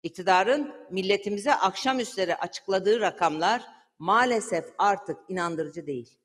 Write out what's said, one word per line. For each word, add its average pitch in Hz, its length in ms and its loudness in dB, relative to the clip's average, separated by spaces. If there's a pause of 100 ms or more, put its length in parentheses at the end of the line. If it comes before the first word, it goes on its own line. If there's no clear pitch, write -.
İktidarın 185 680 2 (180)
milletimize 202 640 0
akşam 254 440 0
üzeri 190 360 -2
açıkladığı 190 640 0
rakamlar 175 640 0 (360)
maalesef 208 680 2 (120)
artık 196 400 0 (120)
inandırıcı 165 580 -4
değil. 123 380 -10